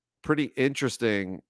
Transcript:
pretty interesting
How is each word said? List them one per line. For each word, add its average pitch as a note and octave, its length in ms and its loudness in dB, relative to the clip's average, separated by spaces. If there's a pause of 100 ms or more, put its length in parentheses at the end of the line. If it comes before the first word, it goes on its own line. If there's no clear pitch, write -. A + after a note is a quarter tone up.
(240)
pretty D3+ 220 2 (100)
interesting A2+ 960 0